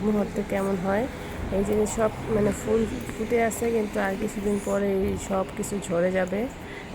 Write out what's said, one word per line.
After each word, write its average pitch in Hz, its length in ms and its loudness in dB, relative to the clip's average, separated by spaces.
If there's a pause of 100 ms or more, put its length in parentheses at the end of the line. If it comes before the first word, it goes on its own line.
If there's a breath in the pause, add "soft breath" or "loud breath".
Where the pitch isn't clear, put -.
মুহূর্তে 208 440 2
কেমন 196 340 0
হয়। 196 220 2 (480 loud breath)
এই 196 120 2
যে 208 100 0 (200)
সব 220 160 2 (220)
মানে 208 200 4
ফুল 214 280 2 (260)
ফুটে 220 360 0
আছে, 226 280 0
কিন্তু 214 300 0
আর 196 180 2
কিছুদিন 208 460 0
পরে 202 240 2 (100)
এই 196 180 0 (100)
সব 190 180 0 (100)
কিছু 208 200 -4 (120)
ঝরে 180 260 2
যাবে। 185 280 0 (540 loud breath)